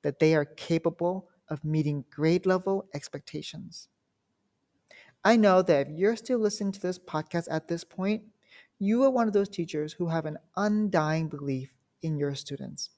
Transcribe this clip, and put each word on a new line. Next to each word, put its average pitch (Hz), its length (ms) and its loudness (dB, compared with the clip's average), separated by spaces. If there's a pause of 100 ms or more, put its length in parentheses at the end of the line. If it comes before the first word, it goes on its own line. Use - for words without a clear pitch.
that 143 180 -4
they 160 160 6
are 147 100 2
capable 170 840 -2 (180)
of 151 160 -8
meeting 151 460 0
grade 165 360 2
level 185 480 0
expectations? - 960 -12 (1400)
I 220 120 6
know 196 260 8
that 147 260 4
if 151 100 -10
you're 208 180 2
still 247 240 -2
listening 208 340 -2
to 196 80 -12
this 180 180 -4
podcast 160 500 -4
at 160 180 -4
this 170 160 -6
point, 202 400 -4 (560)
you 220 240 2
are 269 60 6
one 240 180 2
of 202 60 -2
those 202 140 2
teachers 156 460 -6
who 175 140 -4
have 160 180 -2
an 156 120 -8 (180)
undying 185 720 0
belief 139 440 -6 (280)
in 156 160 -2
your 143 180 -2
students. 139 640 -10